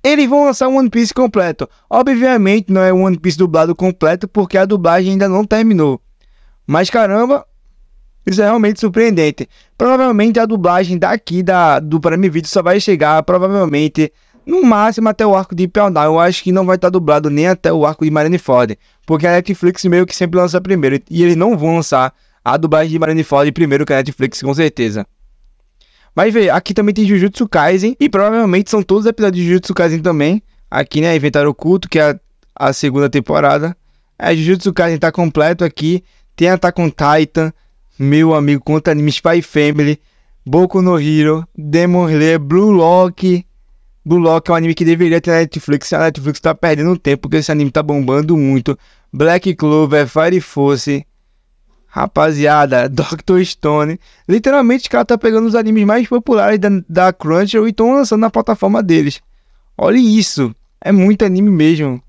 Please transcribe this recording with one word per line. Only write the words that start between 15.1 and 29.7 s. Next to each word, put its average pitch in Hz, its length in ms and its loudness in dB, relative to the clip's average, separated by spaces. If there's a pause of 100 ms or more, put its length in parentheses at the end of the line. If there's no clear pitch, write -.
o 196 100 4
arco 190 200 -4
de 175 80 -2
Impel 202 260 0
Down. 156 140 0
Eu 160 160 2
acho 175 240 0
que 185 80 -2
não 185 140 0
vai 185 120 0
tá 180 120 0
dublado 151 400 0
nem 147 180 0
até 170 260 0
o 156 120 0
arco 156 180 -4
de 156 80 0
Marineford, 147 680 0 (280)
porque 160 220 0
a 175 60 2
Netflix 180 520 -2
meio 180 200 2
que - 100 -14
sempre 175 240 -2
lança 180 200 0
primeiro, 156 400 -2 (100)
e 170 120 -2
eles 175 140 4
não 202 200 0
vão 165 200 -2
lançar 135 360 -2 (320)
a 127 140 0
dublagem 160 340 0
de 165 60 -4
Marineford 156 540 0
primeiro 147 340 0
que 147 80 -4
a 135 40 0
Netflix, 131 440 -6
com 135 120 -4
certeza. 117 520 -4 (1120)
Mas 208 180 2
vê, 208 160 2
aqui 180 240 -2
também 208 200 0
tem 214 120 0
Jujutsu 196 420 0
Kaisen, 185 520 0
e 285 100 0
provavelmente 208 600 0
são 214 100 0
todos 202 240 0
os 233 40 4
episódios 196 340 -2
de 170 40 -2
Jujutsu 180 280 0